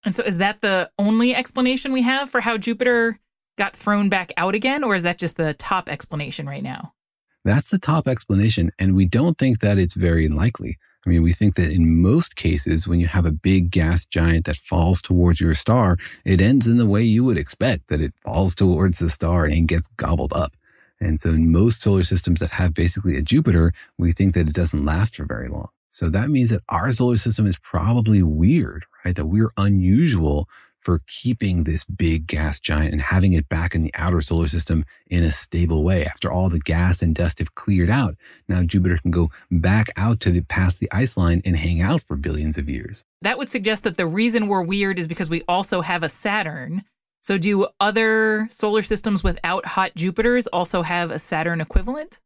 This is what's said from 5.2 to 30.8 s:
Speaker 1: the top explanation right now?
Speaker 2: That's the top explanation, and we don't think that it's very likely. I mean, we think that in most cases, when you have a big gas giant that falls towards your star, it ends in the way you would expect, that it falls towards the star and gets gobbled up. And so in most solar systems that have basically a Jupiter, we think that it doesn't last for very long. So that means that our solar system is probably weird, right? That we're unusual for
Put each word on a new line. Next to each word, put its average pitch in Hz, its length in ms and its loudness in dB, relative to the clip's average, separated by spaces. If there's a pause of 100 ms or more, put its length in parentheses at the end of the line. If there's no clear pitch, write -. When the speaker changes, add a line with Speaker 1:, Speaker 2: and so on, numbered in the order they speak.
Speaker 1:
the 156 180 -2
top - 340 -4
explanation 147 600 -10
right 139 160 -10
now? - 280 -12 (520)
Speaker 2:
That's 113 260 0
the 196 80 0
top 156 300 0
explanation, 104 680 0
and 95 200 2
we 95 80 6
don't 139 340 0
think 127 220 0
that 101 180 2
it's 87 160 0
very 82 340 2
likely. 80 500 -2 (280)
I 87 40 0
mean, 85 120 4
we 85 100 4
think 101 220 2
that 85 160 0
in 82 320 4
most 127 320 2
cases, 82 540 -2
when 85 100 2
you 87 80 2
have 87 200 0
a 78 60 0
big 90 380 2
gas 85 340 0
giant 82 420 0
that 78 100 -6
falls 85 440 0
towards 87 400 2
your 82 140 2
star, 110 420 2 (280)
it 95 160 4
ends 117 260 4
in 117 120 4
the 117 80 2
way 101 160 2
you 117 220 2
would 120 140 0
expect, 98 480 -4
that 76 140 -2
it 76 140 -4 (100)
falls 92 320 0
towards 90 420 2
the 82 120 -2
star 85 340 0
and 80 240 2
gets 82 280 0
gobbled 71 360 -2
up. 73 240 -4 (440)
And 78 180 -2
so 82 120 -2
in 80 200 4
most 104 320 4
solar 98 220 2
systems 87 340 0
that 82 120 -4
have 87 240 0
basically 85 420 0
a 71 60 -2
Jupiter, 85 500 4 (260)
we 85 140 2
think 95 220 2
that 85 120 2
it 76 80 -2
doesn't 80 300 0
last 85 320 0
for 76 80 -8
very 62 240 -8
long. 71 200 -8 (220)
So - 200 -4
that 110 200 0
means 127 200 2
that 104 180 0
our - 240 -2
solar 123 240 2
system 110 280 0
is 95 140 0
probably 107 640 2
weird, 82 640 2 (180)
right? 90 120 -2
That 76 100 -4
we're 107 300 2
unusual 95 920 2 (300)
for 85 280 0